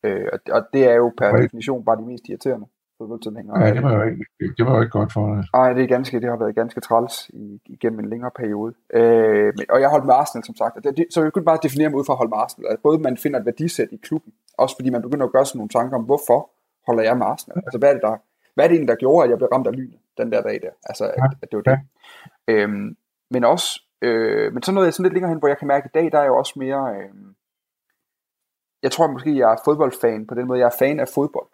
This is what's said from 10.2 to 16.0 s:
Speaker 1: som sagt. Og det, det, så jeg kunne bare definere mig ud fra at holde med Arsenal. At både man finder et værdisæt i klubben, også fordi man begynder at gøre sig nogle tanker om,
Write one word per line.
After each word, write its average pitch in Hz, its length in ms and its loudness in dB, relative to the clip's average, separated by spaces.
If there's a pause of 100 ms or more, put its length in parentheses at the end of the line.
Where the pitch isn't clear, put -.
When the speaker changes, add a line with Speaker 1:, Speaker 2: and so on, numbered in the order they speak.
Speaker 1:
som - 120 -16
sagt. 113 200 -4
Og - 80 -18
det, 139 120 -2
det, 170 140 0
så 165 120 0
jeg 151 100 0
kunne 185 120 -4
bare 160 180 4
definere 147 280 0
mig 139 80 -2
ud 139 60 -2
fra 143 80 -2
at 127 40 0
holde 117 140 -2
med 107 80 -4
Arsenal. - 340 -6
At 110 100 -4
både 151 160 4
man 131 180 -2
finder 139 240 -4
et 104 60 -6
værdisæt 147 460 -4
i - 40 -16
klubben, - 360 -8 (260)
også 131 180 0
fordi 127 140 -2
man 120 120 -2
begynder 131 240 -2
at - 60 -4
gøre 135 140 4
sig - 100 -10
nogle 107 120 -8
tanker 127 280 -2
om, 113 80 -4